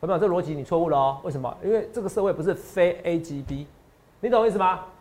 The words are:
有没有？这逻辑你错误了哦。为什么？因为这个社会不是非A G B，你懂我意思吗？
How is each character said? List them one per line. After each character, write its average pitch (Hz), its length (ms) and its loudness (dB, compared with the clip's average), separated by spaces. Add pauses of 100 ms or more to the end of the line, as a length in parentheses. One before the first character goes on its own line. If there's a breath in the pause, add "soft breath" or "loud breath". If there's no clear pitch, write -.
有 160 40 -6
没 185 60 0
有？ 175 60 2
这 208 100 4
逻 175 140 2
辑 156 120 -4
你 143 80 -6
错 165 160 0
误 165 120 2
了 143 60 4
哦。 135 260 2
为 165 100 -6
什 135 80 -4
么？ 123 240 -6
因 196 80 2
为 220 180 0
这 233 120 -6
个 190 60 -2
社 196 140 -2
会 196 80 2
不 160 120 -2
是 180 120 0
非 180 480 0
A 170 160 0
G 147 240 -8
B， 139 240 -8 (540)
你 220 80 -2
懂 233 140 4
我 226 40 4
意 226 40 4
思 196 80 -2
吗？ 185 220 2 (200)